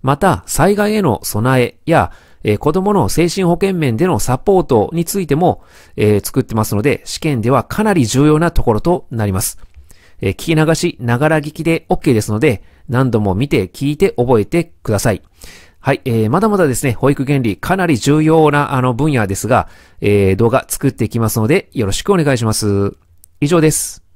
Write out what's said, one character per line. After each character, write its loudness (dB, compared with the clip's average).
ま 0
た、 0
災 2
害 -2
へ 0
の 0
備 0
え -4
や、 0
え 0
ー、 0
子 -2
供 0
の 2
精 2
神 -2
保 2
健 -2
面 0
で 0
の 0
サ -2
ポ 2
ー 0
ト 2
に -2
つ -4
い -4
て 0
も、 0
え 2
ー、 -4
作 -2
っ -4
て -8
ま 0
す -2
の -2
で、 0
試 -12
験 -2
で 0
は 2
か -4
な 2
り 2
重 2
要 4
な 0
と 2
こ 2
ろ 0
と -2
な -4
り -2
ま -2
す。 -8
え -2
ー、 -2
聞 -2
き -
流 2
し、 -4
な 0
が 0
ら 2
聞 -12
き -12
で -2
オ 2
ー -6
ケ 0
ー 4
で 2
す -6
の -2
で、 0
何 0
度 0
も 0
見 -2
て 0
聞 -6
い -6
て 0
覚 0
え 0
て -4
く -6
だ 0
さ 0
い。 -6
は -2
い、 -4
え 0
ー、 -2
ま 0
だ 2
ま 0
だ 2
で 0
す -6
ね、 0
保 0
育 0
原 0
理、 -2
か -2
な -2
り 2
重 2
要 4
な、 0
あ 0
の、 0
分 0
野 0
で -4
す -6
が、 2
え 4
ー、 2
動 2
画 0
作 -2
っ 0
て -4
い -6
き -4
ま 0
す -4
の 0
で、 0
よ -2
ろ -2
し -4
く 0
お 4
願 2
い 0
し -4
ま 0
す。 -2
以 -2
上 2
で 4
す。 -8